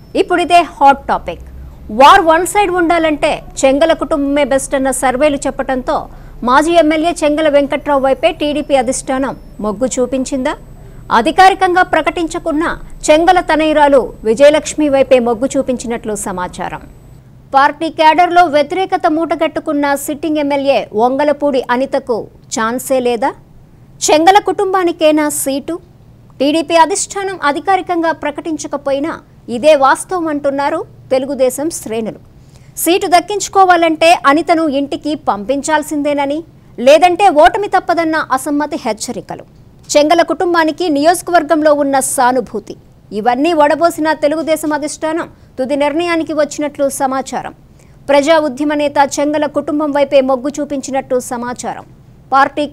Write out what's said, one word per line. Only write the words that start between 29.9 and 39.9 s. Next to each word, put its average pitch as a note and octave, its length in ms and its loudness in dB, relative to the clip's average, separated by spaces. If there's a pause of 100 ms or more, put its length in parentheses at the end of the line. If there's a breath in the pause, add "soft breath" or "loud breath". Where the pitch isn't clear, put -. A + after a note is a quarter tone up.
అంటున్నారు C#4+ 520 -2 (320)
తెలుగుదేశం C4 580 -2
శ్రేణులు. A3 500 -8 (580 soft breath)
సీటు F4+ 300 0
దక్కించుకోవాలంటే F4 1040 2 (220)
అనితను E4 320 2 (160)
ఇంటికి D4 360 -4 (140)
పంపించాల్సిందేనని, C#4+ 1120 -4 (400 soft breath)
లేదంటే E4+ 500 2 (140)
ఓటమి G4+ 240 2
తప్పదన్న E4+ 480 -2 (220)
అసమ్మతి D4 480 -4
హెచ్చరికలు. G#3+ 600 -8 (520)